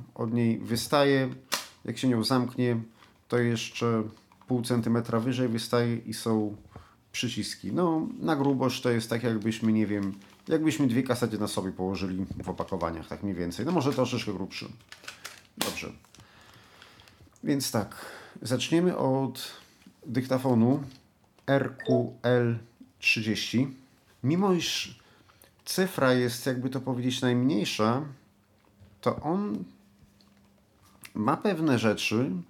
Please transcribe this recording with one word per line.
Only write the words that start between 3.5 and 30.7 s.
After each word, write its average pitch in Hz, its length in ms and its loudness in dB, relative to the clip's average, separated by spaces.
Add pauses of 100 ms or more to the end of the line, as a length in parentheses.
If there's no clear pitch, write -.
pół 123 140 0
centymetra 117 580 0
wyżej 127 280 0
wystaje 117 500 0
i 110 160 -8
są 107 420 0 (560)
przyciski. - 640 -4
No, 160 340 0 (120)
na 160 160 0
grubość 131 460 0
to 127 80 0
jest 117 200 0
tak, 117 140 -2
jakbyśmy, 110 500 0
nie 107 140 4
wiem, 101 260 -2 (340)
jakbyśmy 156 400 2
dwie 120 160 2
kasety 117 360 0
na 104 80 -2
sobie 95 240 -4
położyli 92 540 -4 (180)
w 92 60 -8
opakowaniach, 85 580 -6
tak 76 160 -10
mniej 101 120 -4
więcej. 87 300 -4
No 165 60 -2
może 143 220 2
troszeczkę 117 400 -2
grubszy. 92 340 -8 (920)
Dobrze. - 340 -4 (1500)
Więc 139 280 -2
tak, - 340 -4 (360)
zaczniemy 160 560 2
od 131 540 -2 (540)
dyktafonu 127 800 2 (640)
R 135 300 2
Q 120 440 0
L 120 380 4 (400)
trzydzieści. 110 680 0 (560)
Mimo 180 300 4
iż - 460 -2 (640)
cyfra 147 480 2
jest, 123 320 0
jakby 127 240 -2
to 131 120 -6
powiedzieć, 123 400 -2
najmniejsza, 127 800 2 (1000)
to 117 140 2
on 196 480 -4 (1500)